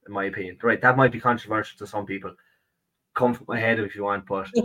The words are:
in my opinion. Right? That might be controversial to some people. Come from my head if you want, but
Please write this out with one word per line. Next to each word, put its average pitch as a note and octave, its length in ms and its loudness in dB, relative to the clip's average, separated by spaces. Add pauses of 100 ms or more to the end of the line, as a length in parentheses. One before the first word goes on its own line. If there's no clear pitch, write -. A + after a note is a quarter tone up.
in G2+ 60 -14
my G2 120 -2
opinion. F#2+ 380 -6
Right? A2+ 180 2
That B2 160 6
might B2+ 160 6
be A#2 80 -8
controversial A2 580 -2
to G#2 80 -10
some G2+ 200 -6
people. F#2+ 280 -10 (800)
Come B2 200 2
from - 140 -12
my A#2 120 -2
head A2+ 180 2
if G2+ 160 -4
you G2+ 100 -6
want, G2+ 220 -2
but F#2+ 220 -4 (160)